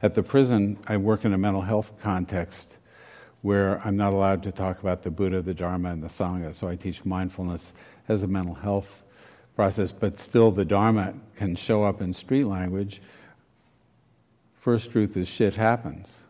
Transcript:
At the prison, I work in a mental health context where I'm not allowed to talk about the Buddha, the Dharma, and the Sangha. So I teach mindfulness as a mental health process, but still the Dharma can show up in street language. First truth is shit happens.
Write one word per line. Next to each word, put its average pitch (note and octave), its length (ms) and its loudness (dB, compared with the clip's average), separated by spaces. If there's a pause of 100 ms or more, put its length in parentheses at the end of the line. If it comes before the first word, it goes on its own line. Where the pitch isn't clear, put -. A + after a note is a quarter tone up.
At G2+ 140 2
the G#2 80 2
prison, A2 540 4 (100)
I G#2+ 100 0
work G#2 260 2
in G#2 100 2
a F#2+ 40 2
mental G2 240 0
health G#2+ 400 -2
context F#2 760 -4 (640)
where G2+ 420 2
I'm G2+ 100 0
not G2+ 180 2
allowed G2 300 2
to G2+ 80 -6
talk F#2+ 300 -4
about F2+ 220 -2
the F2 80 -4
Buddha, F#2 320 -2
the F2+ 100 -4
Dharma, F2+ 380 -4
and D#2+ 100 -6
the D#2+ 60 -8
Sangha. F2+ 460 -4
So - 140 -8
I F2 80 -4
teach F2 300 -8
mindfulness F#2 680 -6 (360)
as G#2 140 2
a G2+ 40 -2
mental F#2 280 -2
health G2+ 480 -4 (520)
process, G2 380 0
but - 260 -2
still A2+ 320 6
the F#2+ 140 0
Dharma G2+ 480 2 (240)
can F2+ 180 -2
show G#2+ 300 2
up G2+ 160 -2
in F#2 100 -4
street C3+ 320 0
language. G2 580 -4 (1600)
First A#2 320 0
truth G#2 240 2
is F#2 140 -2
shit G#2 240 2
happens. A2 760 -2